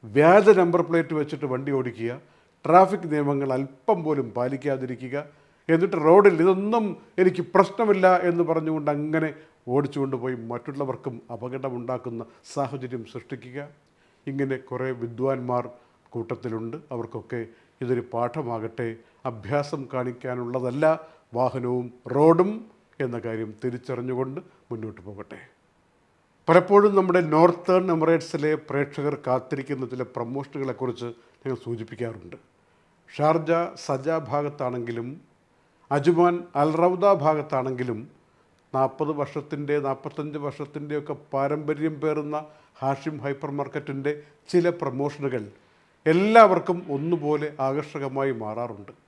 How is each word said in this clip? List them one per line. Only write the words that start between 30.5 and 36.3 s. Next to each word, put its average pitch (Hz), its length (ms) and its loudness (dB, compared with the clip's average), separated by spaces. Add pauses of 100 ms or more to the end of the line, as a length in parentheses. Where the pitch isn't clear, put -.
ഞങ്ങൾ 131 240 -6
സൂചിപ്പിക്കാറുണ്ട്. 110 720 -10 (800)
ഷാർജ, 160 360 2 (340)
സജ 139 220 -4 (220)
ഭാഗത്താണെങ്കിലും 123 800 -6 (880)
അജുമാൻ, 175 400 4 (240)